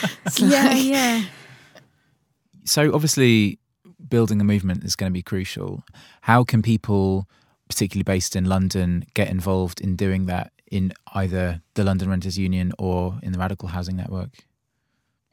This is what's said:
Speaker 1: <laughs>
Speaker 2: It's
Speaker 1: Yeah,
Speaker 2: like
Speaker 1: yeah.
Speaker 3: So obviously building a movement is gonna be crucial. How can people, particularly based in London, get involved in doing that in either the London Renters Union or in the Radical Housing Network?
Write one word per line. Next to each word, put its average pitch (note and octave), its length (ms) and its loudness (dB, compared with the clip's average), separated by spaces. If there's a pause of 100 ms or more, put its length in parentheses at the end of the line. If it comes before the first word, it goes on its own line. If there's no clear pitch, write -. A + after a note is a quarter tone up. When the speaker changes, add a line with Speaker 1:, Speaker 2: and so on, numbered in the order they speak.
Speaker 1:
<laughs> - 220 -8
Speaker 2:
It's - 120 -2
Speaker 1:
Yeah, C4+ 240 6
Speaker 2:
like C4 200 4
Speaker 1:
yeah. B3 400 2 (1400)
Speaker 3:
So D3 280 2
obviously B2 640 4 (500)
building A2 320 2
a - 20 2
movement G2 400 0
is - 120 -6
gonna F#2+ 160 -4
be F#2 100 -4
crucial. F#2+ 640 -8 (380)
How A#2+ 220 6
can A2 200 2
people, G2 640 0 (400)
particularly G2 320 -2
based F#2 340 -2
in F#2 100 0
London, F#2 680 0
get G2 160 0
involved F#2 500 -2
in F#2+ 160 -4
doing F#2+ 300 0
that F2+ 260 -4 (200)
in F#2+ 200 -2 (220)
either F2+ 480 -2 (140)
the G#2+ 80 0
London F#2+ 260 0
Renters F#2 300 -4
Union F#2 400 -2
or F#2 420 -2
in F#2 100 -8
the F2+ 60 -6
Radical F#2 320 -6
Housing F2+ 260 -6
Network? F#2 360 -8 (1000)